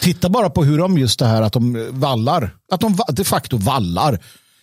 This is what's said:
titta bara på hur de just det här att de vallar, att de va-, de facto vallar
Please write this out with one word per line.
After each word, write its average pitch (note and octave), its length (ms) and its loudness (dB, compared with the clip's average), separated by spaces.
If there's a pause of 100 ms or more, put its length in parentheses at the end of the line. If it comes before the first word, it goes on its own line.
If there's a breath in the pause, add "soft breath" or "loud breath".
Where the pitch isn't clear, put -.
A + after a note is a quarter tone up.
titta F3+ 280 0
bara G#3 220 0
på E3+ 140 0
hur D3 140 4
de F3+ 200 2
just B2+ 200 0
det B2 80 2
här A2 160 4
att G#2+ 100 0
de A#2+ 360 -2 (120)
vallar, C3 540 -2 (180)
att F3+ 80 -2
de A3 140 0
va-, G#3+ 180 -2
de F#3+ 120 -2
facto - 320 -2
vallar G#2+ 600 0 (440 loud breath)